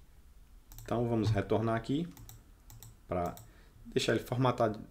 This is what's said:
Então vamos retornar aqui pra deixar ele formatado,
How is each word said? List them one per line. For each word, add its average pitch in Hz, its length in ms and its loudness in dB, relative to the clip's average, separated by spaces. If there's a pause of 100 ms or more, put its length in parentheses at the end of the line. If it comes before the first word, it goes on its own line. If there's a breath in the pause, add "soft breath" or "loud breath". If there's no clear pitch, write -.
(840)
Então 117 240 0
vamos 113 240 2
retornar 110 460 2
aqui 147 320 -2 (1000)
pra 87 280 -2 (500 soft breath)
deixar 127 300 2
ele 107 100 0
formatado, 120 560 2 (100)